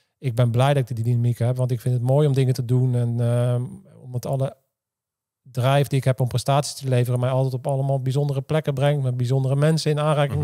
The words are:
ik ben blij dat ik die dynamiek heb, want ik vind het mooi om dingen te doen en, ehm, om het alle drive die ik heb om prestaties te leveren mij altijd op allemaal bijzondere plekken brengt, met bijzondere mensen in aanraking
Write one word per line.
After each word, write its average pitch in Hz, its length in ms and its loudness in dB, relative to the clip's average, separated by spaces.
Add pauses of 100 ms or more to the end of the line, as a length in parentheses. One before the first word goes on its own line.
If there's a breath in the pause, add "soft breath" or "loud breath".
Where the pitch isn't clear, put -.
(180 soft breath)
ik 123 180 -6
ben 120 160 2
blij 131 220 2
dat 135 160 0
ik 123 60 -8
die 113 100 -4
dynamiek 120 320 2
heb, 123 200 0
want 127 140 0
ik 123 100 -4
vind 123 120 -2
het 120 100 -2
mooi 139 240 4
om 139 60 2
dingen 131 200 2
te 123 120 -4
doen 127 300 2
en, 120 240 -2
ehm, 120 440 0 (380)
om 127 120 -14
het 120 120 -6
alle 135 320 -4 (920)
drive 135 380 2
die 139 80 0
ik 127 60 -2
heb 131 160 0
om 127 80 0
prestaties 139 460 0
te 139 140 -12
leveren 123 320 0
mij 123 100 0
altijd 131 240 0
op 127 140 -6
allemaal 139 340 0
bijzondere 135 400 -2
plekken 151 320 -2
brengt, 143 300 0
met 123 140 -2
bijzondere 131 380 0
mensen 151 360 2
in 147 80 -2
aanraking 147 440 0